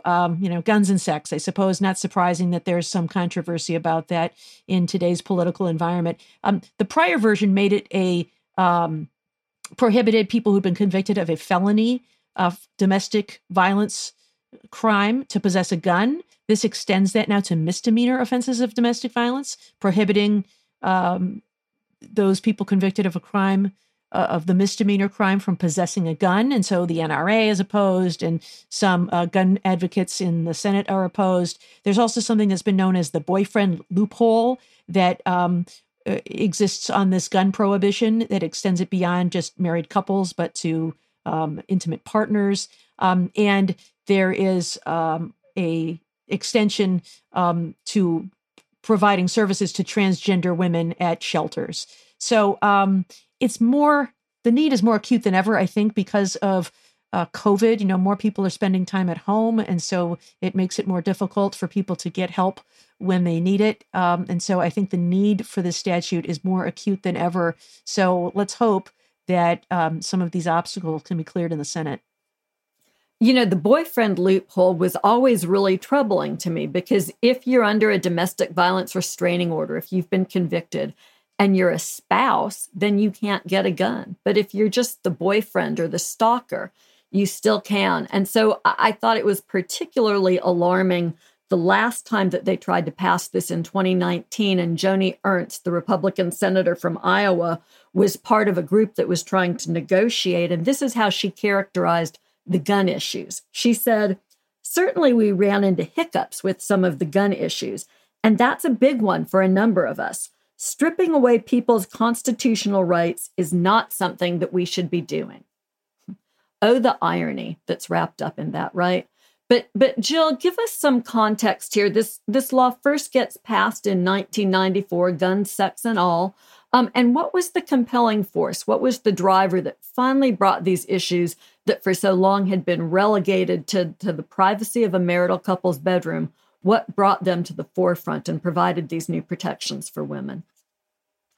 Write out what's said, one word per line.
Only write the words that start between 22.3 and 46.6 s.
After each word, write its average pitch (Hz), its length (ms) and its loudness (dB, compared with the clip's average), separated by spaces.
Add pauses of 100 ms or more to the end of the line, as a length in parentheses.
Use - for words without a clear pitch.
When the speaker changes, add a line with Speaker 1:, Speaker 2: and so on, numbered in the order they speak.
Speaker 1:
people 208 260 -2
convicted 190 400 0
of 175 120 -4
a - 20 -4
crime, 196 540 0 (400)
uh, - 160 0
of 160 160 -2
the 185 80 2
misdemeanor 196 560 0
crime 196 320 0
from 180 160 -2
possessing 175 500 -2
a 160 80 -2
gun. 208 380 0
And 202 120 0
so 180 200 0
the 165 160 -2
N 156 100 -2
R 151 160 -2
A 214 220 2
is 196 100 0
opposed, 190 640 0
and 165 180 -2 (280)
some, 180 420 0
uh, 175 140 0
gun 185 400 2
advocates 185 560 -2
in 165 240 0
the 165 80 -4
Senate 196 360 -2
are 190 140 0
opposed. 180 580 0 (220)
There's 202 140 2
also 233 240 0
something 214 260 2
that's 190 140 0
been 196 160 0
known 185 180 2
as 170 140 0
the 165 100 -4
boyfriend 190 720 0
loophole 226 680 2 (300)
that, 180 400 0
um, 180 380 0 (400)
uh, - 200 -4
exists - 640 -2
on 190 200 2
this 185 180 0
gun 190 240 0
prohibition 202 680 0 (100)
that 190 120 0
extends 175 380 -2
it 185 100 -4
beyond 180 440 0
just - 260 -4
married 170 300 -2
couples, 196 420 -2
but - 240 -6
to, 160 400 -4 (300)
um, 160 420 -4
intimate 180 380 -4
partners. 208 640 -2 (300)
Um, 185 360 0
and 196 400 2 (300)
there 190 260 2
is, 185 540 -2
um, 160 480 -4 (240)
a 165 420 -4 (300)
extension, 196 720 0 (300)